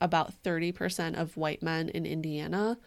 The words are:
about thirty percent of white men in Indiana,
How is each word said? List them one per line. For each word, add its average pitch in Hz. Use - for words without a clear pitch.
about 165
thirty 170
percent 175
of 165
white 156
men 165
in 165
Indiana, 160